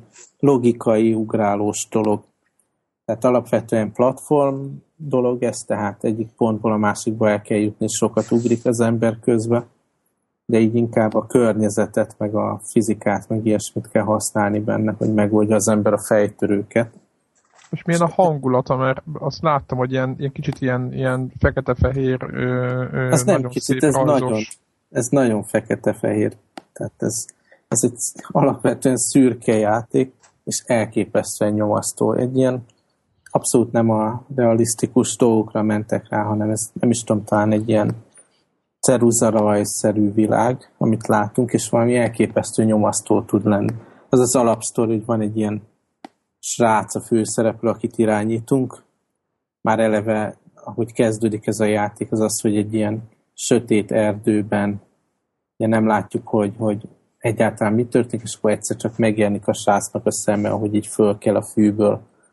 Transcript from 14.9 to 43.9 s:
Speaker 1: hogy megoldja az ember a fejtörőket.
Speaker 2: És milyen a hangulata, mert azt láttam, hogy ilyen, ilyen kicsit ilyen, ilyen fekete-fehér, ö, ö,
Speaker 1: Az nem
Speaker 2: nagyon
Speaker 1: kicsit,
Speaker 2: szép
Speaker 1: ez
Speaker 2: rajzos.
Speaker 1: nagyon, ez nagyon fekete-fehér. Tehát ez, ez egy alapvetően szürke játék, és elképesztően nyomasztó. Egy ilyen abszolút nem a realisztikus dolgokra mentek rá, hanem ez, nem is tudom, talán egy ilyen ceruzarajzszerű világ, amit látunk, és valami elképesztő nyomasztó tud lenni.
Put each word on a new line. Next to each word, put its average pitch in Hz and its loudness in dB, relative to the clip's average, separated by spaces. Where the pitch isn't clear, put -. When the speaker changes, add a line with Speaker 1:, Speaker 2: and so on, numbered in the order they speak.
Speaker 1:
hogy 110 0
megoldja 107 2
az 104 2
ember 107 2
a 101 -2
fejtörőket. 104 0
Speaker 2:
És - -8
milyen 170 0
a 170 4
hangulata, 135 2
mert 131 -2
azt 147 -8
láttam, 139 0
hogy 127 -2
ilyen, 131 -2
ilyen 139 -4
kicsit 147 -6
ilyen, 127 -2
ilyen 131 -4
fekete-fehér, 131 0
ö, - -10
ö, 131 -2
Speaker 1:
Az 135 2
nem 190 2
Speaker 2:
nagyon 123 -2
Speaker 1:
kicsit, 127 -6
Speaker 2:
szép 131 -2
Speaker 1:
ez 147 2
Speaker 2:
rajzos. 135 2
Speaker 1:
nagyon, 120 -2
ez 117 -2
nagyon 117 2
fekete-fehér. 107 -2
Tehát 110 -8
ez, 110 -4
ez 117 -2
egy - 0
alapvetően 131 0
szürke 123 2
játék, 113 0
és - -6
elképesztően 107 -2
nyomasztó. 107 0
Egy 127 -2
ilyen 127 0
abszolút 117 0
nem 113 2
a 110 -2
realisztikus 117 2
dolgokra 110 2
mentek 107 -2
rá, 107 -2
hanem 107 -2
ez, 110 -4
nem 120 0
is - 0
tudom, 104 -2
talán 107 2
egy 107 0
ilyen 107 0
ceruzarajzszerű 107 2
világ, 110 0
amit 113 0
látunk, 110 0
és - 0
valami 120 2
elképesztő 113 0
nyomasztó 104 2
tud 107 -2
lenni. 104 0